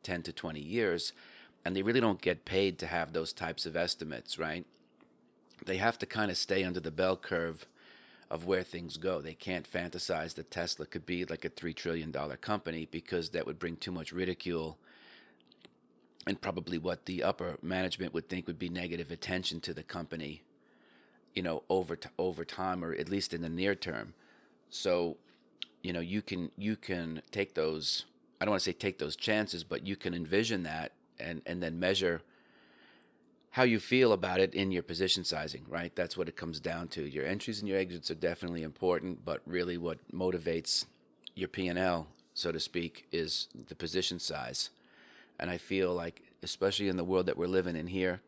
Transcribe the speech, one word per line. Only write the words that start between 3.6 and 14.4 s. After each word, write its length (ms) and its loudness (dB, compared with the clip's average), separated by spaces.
of 100 -4
estimates, 600 -2
right? 260 -2
They 120 0
have 200 2
to 80 -6
kinda 280 0
stay 300 2
under 160 0
the 100 -4
bell 260 4
curve 500 -2
of 140 -4
where 180 4
things 340 -8
go. 240 0
They 140 -8
can't 360 -4
fantasize 640 -2
that 180 -10
Tesla 340 -2
could 180 -8
be, 200 -2
like, 200 -6
a 40 -2
three 260 -6
trillion 380 -4
dollar 240 -4
company, 500 -4
because 440 -4
that 140 -2
would 140 -6
bring 180 -6
too 140 -8
much 220 -6
ridicule 680 -2